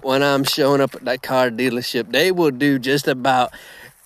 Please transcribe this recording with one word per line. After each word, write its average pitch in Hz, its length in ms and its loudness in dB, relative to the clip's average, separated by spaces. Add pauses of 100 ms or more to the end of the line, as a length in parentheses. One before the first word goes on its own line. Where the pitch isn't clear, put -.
when 135 200 0
I'm 139 220 2
showing 139 360 2
up 135 140 0
at - 100 -16
that 127 180 -4
car 127 280 0
dealership. 120 640 -4
They 165 200 2
will 175 180 2
do 139 280 0
just 131 300 -2
about 127 440 0 (540)